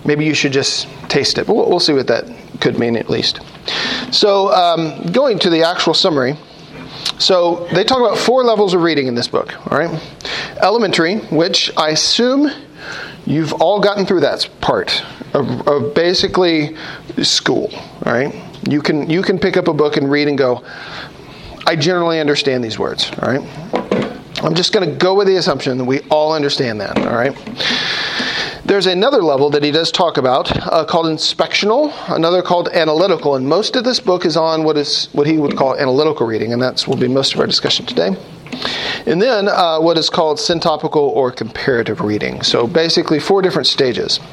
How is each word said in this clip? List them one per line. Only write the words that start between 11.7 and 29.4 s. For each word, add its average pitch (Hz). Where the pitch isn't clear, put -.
I 156
assume 254
you've 151
all 190
gotten 196
through 180
that 104
part, -
of, 127
of 143
basically 170
school, -
all -
right? 131
You 147
can, 147
you 165
can 190
pick 185
up 170
a 170
book 147
and 139
read 147
and 147
go, 123
"I 165
generally 165
understand 139
these 110
words," -
all 117
right? 139
I'm 160
just 175
gonna 175
go 180
with 196
the 190
assumption 143
that 127
we 131
all 151
understand 139
that, -
all 107
right? 131
There's 196
another 202
level 147